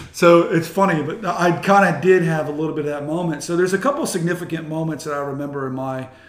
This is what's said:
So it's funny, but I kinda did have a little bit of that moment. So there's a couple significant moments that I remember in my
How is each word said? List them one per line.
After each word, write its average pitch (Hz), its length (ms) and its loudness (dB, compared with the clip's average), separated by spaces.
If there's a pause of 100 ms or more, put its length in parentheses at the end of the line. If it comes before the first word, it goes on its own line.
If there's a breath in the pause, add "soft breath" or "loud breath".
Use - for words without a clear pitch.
(140)
So 170 360 6
it's 165 180 0
funny, 180 340 0
but 143 240 -8
I 175 260 0 (100)
kinda 196 400 4
did 185 220 6
have 156 240 0
a 147 40 -4
little 151 240 -4
bit 147 100 -4
of 147 60 -4
that 143 140 -8
moment. 160 380 -4
So 170 120 -4
there's 180 180 2
a 190 40 2
couple 285 280 -2
significant 165 600 -4
moments 160 380 -6
that 147 80 -6
I 143 60 -4
remember 139 480 -6
in 127 60 -8
my 131 360 -6 (200 loud breath)